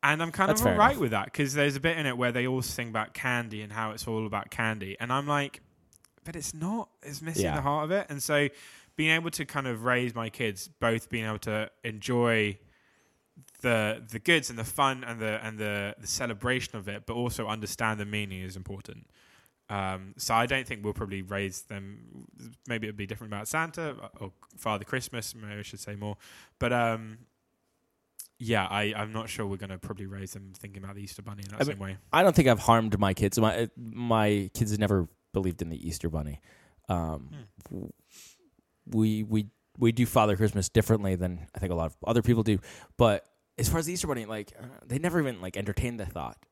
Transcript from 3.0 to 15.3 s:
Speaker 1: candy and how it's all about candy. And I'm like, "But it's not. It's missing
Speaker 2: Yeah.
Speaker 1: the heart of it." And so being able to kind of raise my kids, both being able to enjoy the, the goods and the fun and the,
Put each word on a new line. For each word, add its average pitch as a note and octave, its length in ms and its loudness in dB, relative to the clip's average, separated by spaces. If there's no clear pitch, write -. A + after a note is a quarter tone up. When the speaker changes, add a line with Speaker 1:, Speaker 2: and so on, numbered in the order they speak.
Speaker 1:
candy A#2+ 480 -2
and G#2 120 -10
how A2 180 -4
it's G#2+ 180 -10
all A2 180 -2
about G2+ 240 -4
candy. G#2+ 500 -4
And A#2 120 -2
I'm C#3 140 0
like, C#3+ 340 -2
"But E3 100 -12
it's D#3 200 -8
not. F#3+ 340 -4
It's C#3+ 180 -12
missing D#3+ 240 -2
Speaker 2:
Yeah. F2 120 0
Speaker 1:
the D3 60 0
heart D3 220 0
of D#3 60 -4
it." G3 180 0
And C#3+ 140 -6
so D3 260 2
being D#3+ 140 2
able E3 220 2
to D3+ 120 -6
kind C#3 220 -4
of A#2 180 -4
raise B2 300 2
my A2+ 160 -4
kids, G#2+ 380 -4
both A2+ 300 2
being A2+ 160 -4
able G#2+ 140 -4
to G#2+ 300 -4
enjoy A2 760 2
the, A2+ 500 2
the A#2 80 -6
goods D#3+ 320 4
and A#2 80 -8
the A2 60 -2
fun C3 400 0
and A#2 160 -8
the, A2 240 -2